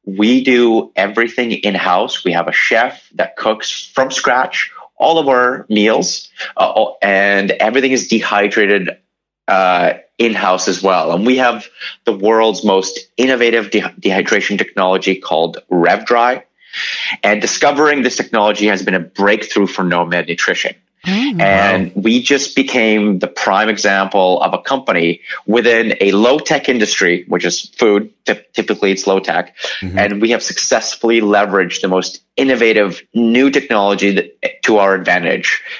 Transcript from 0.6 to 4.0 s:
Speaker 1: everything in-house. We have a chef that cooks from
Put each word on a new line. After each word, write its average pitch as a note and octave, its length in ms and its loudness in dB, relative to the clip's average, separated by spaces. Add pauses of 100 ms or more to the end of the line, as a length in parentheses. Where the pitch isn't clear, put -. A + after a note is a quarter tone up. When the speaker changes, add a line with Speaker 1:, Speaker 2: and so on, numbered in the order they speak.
Speaker 1:
everything A2+ 580 -2
in-house. F#2+ 720 -2
We F2 80 0
have E2+ 140 -2
a D#2+ 60 -6
chef - 640 0
that - 220 -6
cooks - 580 -4
from C3 160 0